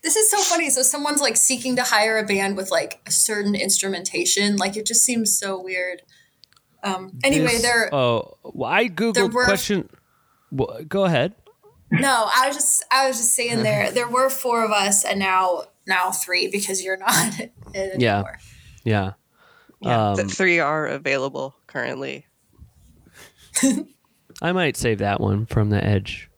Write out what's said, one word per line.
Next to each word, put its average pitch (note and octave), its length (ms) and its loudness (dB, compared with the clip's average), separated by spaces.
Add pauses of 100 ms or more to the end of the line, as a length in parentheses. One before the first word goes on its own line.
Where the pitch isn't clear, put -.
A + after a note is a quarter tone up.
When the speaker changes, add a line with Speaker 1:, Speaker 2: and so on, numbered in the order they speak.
Speaker 1:
This E4+ 140 0
is A4 120 4
so G#4 100 2
funny. E4 300 0
So B3+ 120 0
someone's, C#4+ 400 0
like, A#3 160 2
seeking B3+ 400 0
to B3 60 0
hire A3 340 4
a G#3+ 80 0
band G3 320 0
with, G3 120 -6
like, - 380 -2
a - 40 -6
certain G#3 440 0
instrumentation. G3 1000 0
Like, G3 180 -2
it G#3+ 100 -6
just A3 200 2
seems A#3 320 0
so F#3+ 240 -4
weird. F3+ 400 -6 (800)
Um, F#3+ 400 -6
anyway, C#4 300 2
Speaker 2:
This, A#3 80 0
Speaker 1:
there A#3 340 0
Speaker 2:
oh, A#2+ 480 0
well, A#2+ 260 -8
I G#3 200 2
Googled G3+ 240 0
Speaker 1:
there G3 140 2
were B3 180 0
Speaker 2:
question. G3 440 0 (600)
Well, B2+ 340 -6
go G3 200 0
ahead. E3 280 2 (560)
Speaker 1:
No, B3 460 2
I C4 120 4
was C#4+ 100 -4
just, - 340 0
I C4+ 160 4
was C4 100 0
just A#3 160 0
saying A#3 300 0
there, G#3 280 0
Speaker 2:
<laughs> - 20 -10
Speaker 1:
there A#3+ 160 0
were B3+ 200 2
four A#3 360 0
of G#3+ 60 0
us G3+ 340 2
and F#3+ 120 0
now, F#3 460 2 (240)
now F#3 240 0
three F3+ 380 -2
because G3 340 -4
you're F#3+ 140 -4
not G3+ 420 2
<laughs> - 0 -
in - 100 -10 (240)
it F#3+ 280 -4
Speaker 2:
Yeah. A2 140 4
Speaker 1:
anymore. G2 240 -4 (440)
Speaker 2:
Yeah. G2+ 280 0 (680)
Speaker 3:
Yeah, A2 360 2
the G2 80 0
Speaker 2:
Um, G2+ 60 -4
Speaker 3:
three F3 300 2
are D3+ 280 0
available C#3 680 -4 (120)
currently. C3+ 580 -8 (1400)
Speaker 2:
<laughs> - 800 -4
I E3+ 100 -2
might F3+ 240 0
save A2+ 240 0
that G2+ 220 0
one G#2 240 0
from G#2 240 0
the G2+ 120 2
Edge G2 560 -2